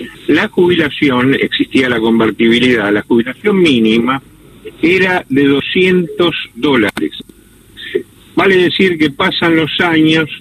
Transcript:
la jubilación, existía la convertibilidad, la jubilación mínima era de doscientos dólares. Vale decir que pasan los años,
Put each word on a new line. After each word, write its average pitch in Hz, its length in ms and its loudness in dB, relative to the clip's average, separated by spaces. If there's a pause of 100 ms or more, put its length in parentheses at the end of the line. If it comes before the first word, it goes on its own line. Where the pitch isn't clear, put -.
(260)
la 180 220 0
jubilación, 147 840 0
existía 127 540 -2
la 120 120 -2
convertibilidad, 113 920 0
la 104 100 0
jubilación 127 600 0
mínima 120 580 2 (600)
era 185 480 0
de 135 180 0
doscientos 175 880 0 (200)
dólares. 117 580 -2 (1200)
Vale 185 220 2
decir 180 420 2
que 151 120 0
pasan 170 460 -2
los 160 140 0 (100)
años, 160 480 2 (120)